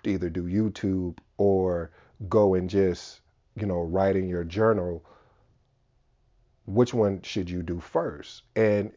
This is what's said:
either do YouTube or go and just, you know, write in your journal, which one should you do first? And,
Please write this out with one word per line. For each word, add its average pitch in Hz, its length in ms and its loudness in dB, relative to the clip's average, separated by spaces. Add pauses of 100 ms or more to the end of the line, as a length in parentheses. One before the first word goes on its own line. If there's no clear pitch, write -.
either 92 240 0
do 85 140 -4
YouTube 95 760 -2 (200)
or 92 540 2 (360)
go 104 260 4
and 92 160 -2
just, 95 500 0 (360)
you 104 100 -4
know, 90 160 -2
write 95 340 2
in 95 120 -2
your 87 160 -4
journal, 90 600 0 (1600)
which 120 280 2
one 101 280 2
should 90 280 -6
you 90 120 -6
do 85 180 -6
first? - 640 -6 (140)
And, 107 400 2